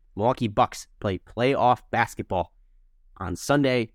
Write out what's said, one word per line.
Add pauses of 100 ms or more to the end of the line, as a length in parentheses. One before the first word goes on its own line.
(160)
Milwaukee
Bucks (100)
play
playoff (100)
basketball (680)
on
Sunday